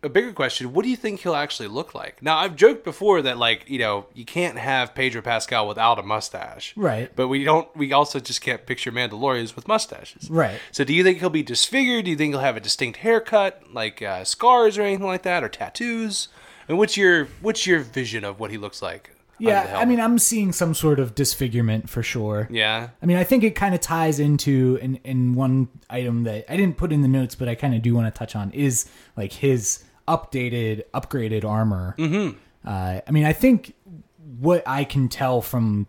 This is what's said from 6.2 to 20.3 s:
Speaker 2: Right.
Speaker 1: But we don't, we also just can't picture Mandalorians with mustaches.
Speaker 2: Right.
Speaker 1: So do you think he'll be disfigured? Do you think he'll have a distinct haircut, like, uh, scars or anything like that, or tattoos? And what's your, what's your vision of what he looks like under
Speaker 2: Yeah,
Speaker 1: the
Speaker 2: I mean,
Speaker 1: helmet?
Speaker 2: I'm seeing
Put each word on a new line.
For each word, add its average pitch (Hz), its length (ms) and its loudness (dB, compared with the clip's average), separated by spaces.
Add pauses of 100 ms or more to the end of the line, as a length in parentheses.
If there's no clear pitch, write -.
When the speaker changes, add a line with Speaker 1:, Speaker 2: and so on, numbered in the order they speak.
Speaker 2:
Right. 123 400 -2
Speaker 1:
But 131 100 0
we 139 160 -2
don't, 156 340 2
we 139 160 -2
also 143 280 2
just - 200 -8
can't 123 240 -4
picture 123 280 -6
Mandalorians 120 640 -4
with 123 100 -16
mustaches. - 640 -4
Speaker 2:
Right. 143 300 0 (100)
Speaker 1:
So - 140 0
do 139 100 0
you 175 80 6
think 185 160 4
he'll 180 120 0
be 156 120 0
disfigured? 240 640 0
Do 180 80 -2
you 151 40 -2
think 151 160 0
he'll 139 80 -2
have 131 160 2
a 110 40 -8
distinct - 400 -4
haircut, 214 600 2 (140)
like, 110 260 -6
uh, 95 220 -6
scars 226 560 4
or 208 40 0
anything 196 240 -2
like 185 180 -4
that, 175 180 0
or 110 60 -4
tattoos? 226 800 -6 (400)
And 165 100 0
what's 208 180 2
your, 180 280 6 (160)
what's 214 260 -2
your 175 140 4
vision 113 440 -6
of 101 140 -6
what 104 140 -6
he 110 60 -8
looks 101 220 -10
like 90 300 -10 (300)
under 226 100 2
Speaker 2:
Yeah, 196 160 4
Speaker 1:
the - 40 -8
Speaker 2:
I 196 140 0
mean, 240 140 4
Speaker 1:
helmet? - 60 0
Speaker 2:
I'm 233 160 4
seeing 208 320 0